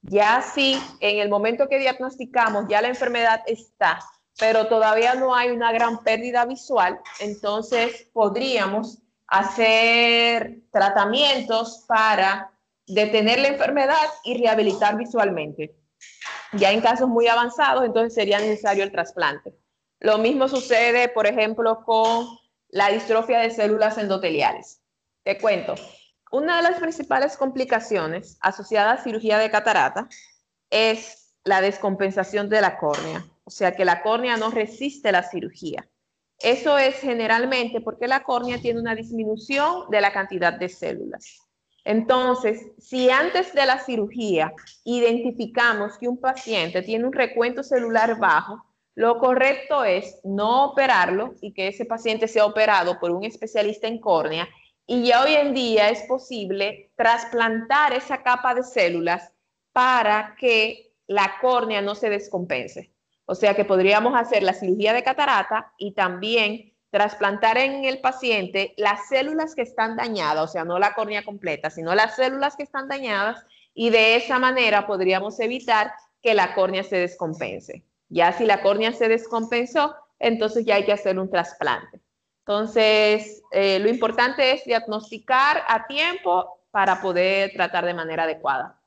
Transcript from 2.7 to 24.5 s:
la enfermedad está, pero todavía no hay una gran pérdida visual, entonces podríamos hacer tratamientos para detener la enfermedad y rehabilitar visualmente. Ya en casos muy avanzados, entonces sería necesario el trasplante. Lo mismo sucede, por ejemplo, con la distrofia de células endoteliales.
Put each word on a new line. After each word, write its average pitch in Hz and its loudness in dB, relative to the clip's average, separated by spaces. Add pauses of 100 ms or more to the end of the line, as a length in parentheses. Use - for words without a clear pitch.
la 240 0
enfermedad 240 0
está, 180 -2 (360)
pero 220 2
todavía 226 4
no 254 0
hay 247 2
una 233 0
gran 226 0
pérdida 240 0
visual, 240 -2 (220)
entonces 220 -4
podríamos 214 -2 (300)
hacer 233 2 (120)
tratamientos 226 0
para 202 2 (340)
detener 214 2
la 277 2
enfermedad 285 2 (160)
y 247 -4
rehabilitar 214 2
visualmente. 175 -4 (800)
Ya 196 4
en 220 2
casos 247 2
muy 233 4
avanzados, 240 2
entonces 226 0
sería 202 0
necesario 208 0
el 196 -4
trasplante. 170 -4 (440)
Lo 214 2
mismo 262 2
sucede, 240 2
por 220 0
ejemplo, 226 0
con 226 0 (420)
la 202 2
distrofia 226 0
de 233 2
células 214 0
endoteliales. 190 -2 (440)